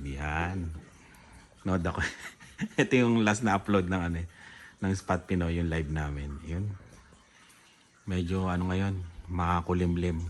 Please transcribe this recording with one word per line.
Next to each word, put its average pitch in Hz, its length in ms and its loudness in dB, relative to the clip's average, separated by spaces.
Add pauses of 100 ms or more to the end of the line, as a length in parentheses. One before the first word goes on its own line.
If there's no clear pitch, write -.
Yan. 78 720 -4 (880)
Nood 92 240 0
ako. 82 160 -2 (360)
<laughs> - 440 -2
Ito 127 160 4
yung 117 240 6
last 107 240 4
na 101 80 4
upload 98 320 4
ng, 92 240 0
ano, 82 80 -2
eh, 87 80 -6 (560)
ng 98 80 2
Spot 95 320 0
Pinoy, 85 400 0
yung 85 80 0
live 80 160 0
namin. 73 480 -4 (160)
Yun. 92 160 -2 (1400)
Medyo, 92 400 0
ano, 90 240 0
ngayon, 95 320 -2 (240)
makakulimlim. 87 880 2 (120)